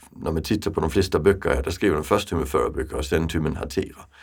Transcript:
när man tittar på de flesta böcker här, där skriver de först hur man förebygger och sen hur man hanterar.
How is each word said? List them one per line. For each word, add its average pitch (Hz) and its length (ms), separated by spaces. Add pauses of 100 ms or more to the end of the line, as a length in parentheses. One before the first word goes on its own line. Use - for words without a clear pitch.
(120)
när - 200
man 80 120
tittar - 280
på 82 100
de 82 80
flesta 92 300
böcker 87 300
här, 69 140
där - 80
skriver 90 240
de 76 80
först 101 280
hur 85 60
man 76 100
förebygger - 480
och 76 100
sen 82 240
hur 82 100
man 76 160
hanterar. - 500 (180)